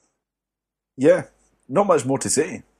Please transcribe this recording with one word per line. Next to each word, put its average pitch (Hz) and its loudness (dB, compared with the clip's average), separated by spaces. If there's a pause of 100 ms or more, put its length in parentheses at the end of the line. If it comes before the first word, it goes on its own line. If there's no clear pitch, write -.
(960)
Yeah, 151 4 (440)
not 190 0
much 156 2
more 135 -2
to 107 -6
say. - -4 (160)